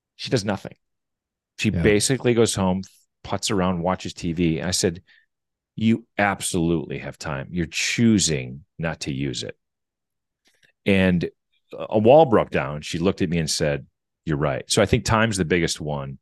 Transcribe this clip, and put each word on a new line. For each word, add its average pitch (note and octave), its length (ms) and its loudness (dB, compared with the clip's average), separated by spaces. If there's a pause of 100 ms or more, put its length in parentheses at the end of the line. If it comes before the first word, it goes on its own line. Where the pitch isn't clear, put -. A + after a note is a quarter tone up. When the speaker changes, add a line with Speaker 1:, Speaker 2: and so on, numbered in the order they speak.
(160)
Speaker 1:
She - 140 -10
does A#2 160 -2
nothing. - 300 -8 (840)
She A2 100 0
Speaker 2:
Yeah. F2 140 0
Speaker 1:
basically A#2 500 2
goes A2+ 220 2
home, F#2+ 280 0 (400)
puts - 280 -6
around, F#2 320 0
watches F#2 320 -4
T E2+ 180 -6
V. D#2+ 300 0
I E2+ 80 -4
said, F2+ 320 -2 (720)
"You A2+ 300 0 (100)
absolutely E2+ 840 0
have C#2 180 -14
time. C#2+ 320 -8
You're E2+ 160 -4
choosing D#2 960 0 (140)
not D#2+ 220 -6
to D2+ 120 -8
use C2 300 -6
it." - 160 -12 (1300)
And F#2 420 4 (440)
a - 260 -4
wall C3 260 8
broke G2+ 260 2
down. D2+ 300 -4
She - 180 -8
looked F#2+ 220 0
at F#2 80 0
me E2+ 80 -2
and D#2+ 140 -2
said, D2 360 -2 (380)
"You're D#2 140 -2
right." C#2+ 320 -2
So - 100 2
I G2 60 4
think A2+ 180 0
time's A2 320 2
the F#2 80 0
biggest E2+ 380 0
one. C#2 400 -8